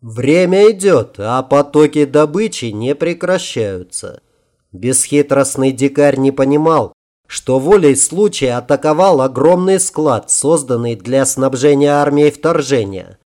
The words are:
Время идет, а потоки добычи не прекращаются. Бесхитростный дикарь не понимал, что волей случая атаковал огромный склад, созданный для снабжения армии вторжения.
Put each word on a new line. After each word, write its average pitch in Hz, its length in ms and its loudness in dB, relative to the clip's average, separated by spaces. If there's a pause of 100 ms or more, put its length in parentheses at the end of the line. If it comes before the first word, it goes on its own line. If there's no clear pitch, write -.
Время 175 680 2
идет, 185 480 0
а 117 240 -2
потоки 147 600 2
добычи 151 640 -2
не 113 280 -4
прекращаются. 151 1300 -6 (520)
Бесхитростный 135 1000 0
дикарь 139 460 0
не 135 140 0
понимал, 143 600 0 (340)
что - 320 -4
волей 151 380 4
случая 143 640 -2
атаковал 151 640 2
огромный 175 600 2
склад, 151 500 -2
созданный 127 640 -2
для 123 300 -2
снабжения 139 680 0
армии 147 380 2
вторжения. 123 960 -4